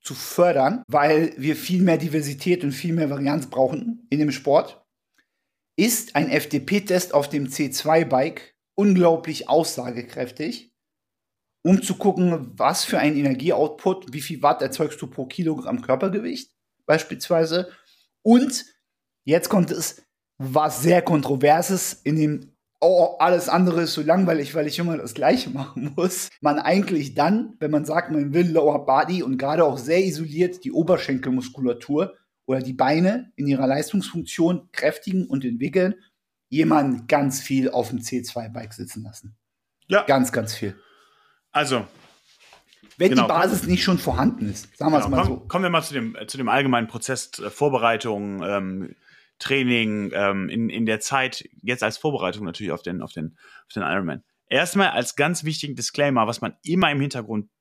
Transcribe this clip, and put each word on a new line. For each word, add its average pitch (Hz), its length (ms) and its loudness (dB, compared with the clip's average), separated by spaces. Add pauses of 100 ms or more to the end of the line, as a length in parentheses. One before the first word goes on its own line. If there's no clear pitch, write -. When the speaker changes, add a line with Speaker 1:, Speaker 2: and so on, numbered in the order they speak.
Speaker 1:
zu 135 140 -14
fördern, 175 720 2
weil 156 500 2
wir 147 180 -2
viel 175 280 0
mehr 165 140 4
Diversität 151 640 -2
und 143 80 -2
viel 165 220 -4
mehr 156 180 0
Varianz 139 400 -4
brauchen 135 580 -2
in 139 80 0
dem 151 140 2
Sport, - 500 0 (960)
ist - 380 0
ein 151 140 0
F-D-P-Test 180 840 -2
auf 143 140 2
dem 143 220 -4
C 139 200 -4
zwei 160 360 2
Bike 135 500 -4 (200)
unglaublich 175 720 2
aussagekräftig, 131 1200 -4 (880)
um 185 180 6
zu - 140 -4
gucken, 175 600 0
was 147 300 0
für - 120 -2
ein 147 200 2
Energieoutput, 143 960 0
wie 147 80 -10
viel 135 200 -8
Watt 143 200 2
erzeugst 143 400 -4
du 147 60 -10
pro 127 180 -10
Kilogramm 131 560 -4
Körpergewicht 196 720 -4 (320)
beispielsweise. 165 840 0 (520)
Und 247 420 4 (640)
jetzt 165 240 2
kommt 175 200 2
es, - 320 -6 (360)
was 139 440 0
sehr 170 200 6
Kontroverses 151 920 2
in - 240 -2
dem, 151 400 0 (240)
oh, 175 400 6
alles 170 300 4
andere 175 320 4
ist 165 140 -2
so 156 60 -2
langweilig, 156 540 2
weil 151 120 0
ich 147 120 -6
immer 170 180 -2
das - 160 -8
Gleiche - 360 2
<laughs> - 20 -8
machen 139 460 -8
muss. - 320 -2 (100)
Man 147 180 2
eigentlich 156 580 0
dann, 175 440 2
wenn 151 120 -2
man 151 120 2
sagt, 160 280 -2
man 143 220 0
will 175 160 4
Lower 147 360 4
Body 147 380 2
und 127 140 -2
gerade 147 280 2
auch 127 120 0
sehr 165 280 2
isoliert 165 580 -2
die - 80 -6
Oberschenkelmuskulatur 135 1400 -2 (320)
oder 131 140 0
die 131 120 -8
Beine 175 640 0
in 143 100 -4
ihrer 135 180 0
Leistungsfunktion 165 1080 -2
kräftigen 180 540 -2
und 131 180 -4
entwickeln, 139 520 0 (520)
jemanden 143 600 2
ganz 143 340 2
viel 135 300 0
auf 110 180 -2
dem 117 140 -6
C 123 180 -6
zwei 117 280 -10
Bike 117 220 -14
sitzen - 300 -12
lassen. 104 340 -18 (520)
Speaker 2:
Ja. - 160 2
Speaker 1:
Ganz, 127 280 2
ganz 107 220 -4
viel. 101 220 -8 (760)
Speaker 2:
Also, 131 360 -2 (1080)
Speaker 1:
Wenn 180 120 4
Speaker 2:
genau, 127 140 4
Speaker 1:
die 113 60 2
Basis 165 320 2
Speaker 2:
komm-, - 80 -4
Speaker 1:
nicht 180 140 2
schon 185 140 2
vorhanden 127 500 -2
ist, - 300 -12
sagen 156 140 0
wir 151 80 4
es 107 60 2
Speaker 2:
genau, 139 120 0
Speaker 1:
mal - 60 2
Speaker 2:
komm-, - 100 0
Speaker 1:
so. 127 140 -10
Speaker 2:
kommen 185 160 -2
wir 180 60 0
mal 165 120 0
zu 147 140 -10
dem, 113 200 -6
äh, 110 120 -14
zu - 100 -12
dem 127 100 -4
allgemeinen 123 400 2
Prozess, 120 520 -8
äh, 101 100 -8
Vorbereitung, 110 920 -2
ähm, 95 520 -6 (440)
Training, 117 760 0
ähm, 98 340 0
in, 113 220 -4
in 110 160 -4
der 110 140 -2
Zeit, 131 500 -4 (120)
jetzt 123 200 -4
als 110 160 -2
Vorbereitung 104 480 -4
natürlich 87 260 -8
auf 87 120 -6
den, 87 180 -8
auf - 100 -12
den, 80 260 -10 (300)
auf - 60 -20
den 104 100 -6
Ironman. 82 400 -4 (240)
Erstmal 170 420 0
als 120 260 -4
ganz 156 280 -2
wichtigen 151 320 -6
Disclaimer, 127 520 0
was 113 140 -6
man 113 220 -8
immer 170 280 0
im 139 100 -2
Hintergrund, 113 480 -6 (120)